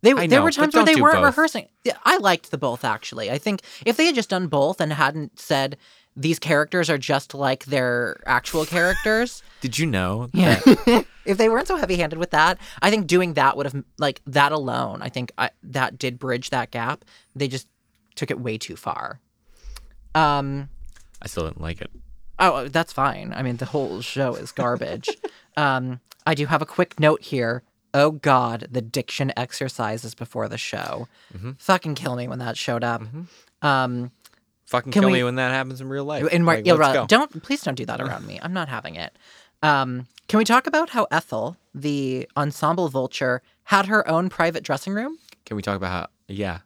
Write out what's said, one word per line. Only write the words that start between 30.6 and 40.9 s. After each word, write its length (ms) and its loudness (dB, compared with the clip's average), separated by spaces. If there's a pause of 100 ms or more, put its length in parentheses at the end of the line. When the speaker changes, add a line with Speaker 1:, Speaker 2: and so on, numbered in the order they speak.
Speaker 2:
Mm-hmm. 220 -12
Speaker 1:
Fucking 380 0
kill 200 -6
me 140 -6
when 100 -8
that 160 -6
showed 300 -4
up. 160 -4
Speaker 2:
Mm-hmm. 640 -10
Speaker 1:
Um, 440 0 (560)
Speaker 2:
Fucking 260 -4
Speaker 1:
can 80 4
Speaker 2:
kill 80 6
Speaker 1:
we 80 4
Speaker 2:
me 80 2
when 100 -2
that 160 0
happens 300 -4
in 80 -10
real 160 -6
life. 260 -4
Speaker 1:
In 140 4
my, 100 6
Speaker 2:
Like, 100 -2
Speaker 1:
yeah, 100 8
Speaker 2:
let's 40 2
Speaker 1:
right. 140 6
Speaker 2:
go. 120 2
Speaker 1:
Don't, 380 2
please 200 -2
don't 120 -4
do 100 -8
that 140 -8
around 260 -8
me. 160 -14
I'm 120 -8
not 160 -6
having 260 -10
it. 180 -10 (480)
Um, 460 0 (220)
can 80 2
we 80 4
talk 220 4
about 240 0